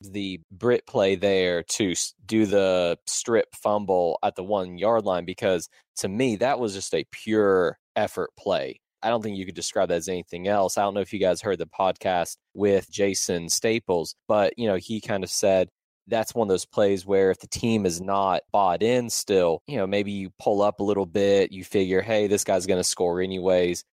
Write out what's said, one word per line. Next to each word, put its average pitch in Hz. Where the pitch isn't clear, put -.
the 98
Brit 113
play 98
there 90
to 98
s-, -
do 110
the 92
strip -
fumble 95
at 101
the 95
one-yard 98
line, 90
because 90
to 104
me, 113
that 123
was 113
just 95
a 78
pure 98
effort 101
play. 76
I 113
don't 113
think 104
you 95
could 92
describe 87
that 87
as 85
anything 90
else. 101
I 104
don't 101
know 101
if 95
you 101
guys 90
heard 95
the 82
podcast 92
with 98
Jason 92
Staples, 98
but, 107
you 117
know, 98
he 104
kind 98
of 90
said 95
that's 110
one 113
of 98
those 92
plays 98
where 98
if 90
the 92
team 113
is 87
not 95
bought 95
in 120
still, 87
you 143
know, 98
maybe 101
you 95
pull 101
up 104
a 104
little 98
bit, 98
you 92
figure, 95
"Hey, 104
this 98
guy's 95
gonna 90
score 90
anyways. 92